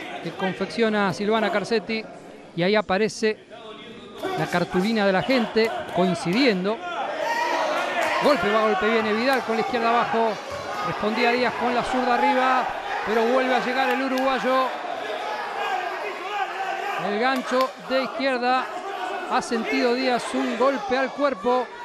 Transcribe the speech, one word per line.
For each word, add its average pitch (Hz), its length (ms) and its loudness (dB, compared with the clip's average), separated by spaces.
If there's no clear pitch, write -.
que 165 100 -6
confecciona 196 840 0
Silvana 208 360 0
Carcetti, 220 540 -2
y 165 80 -2
ahí 202 120 4
aparece 214 640 2
la 156 100 -2
cartulina 185 580 2
de 196 80 6
la 185 100 4
gente 226 480 2
coincidiendo. 190 800 2
Golpe 226 300 4
va, 220 120 4
golpe 214 280 2
viene 214 220 2
Vidal 247 320 2
con 226 100 0
la 220 60 0
izquierda 233 280 0
abajo. 226 420 2
Respondía 226 440 0
Díaz 247 280 2
con 247 140 0
la 233 100 2
zurda 247 320 2
arriba. 262 520 4
Pero 226 160 4
vuelve 254 300 4
a 220 100 0
llegar 254 240 2
el 254 140 2
uruguayo. 262 640 2
El 208 120 0
gancho 254 520 0
de 262 140 0
izquierda. 254 600 0
Ha 233 100 2
sentido 240 540 0
Díaz 254 280 0
un 254 240 0
golpe 254 400 2
al 269 120 0
cuerpo 247 560 0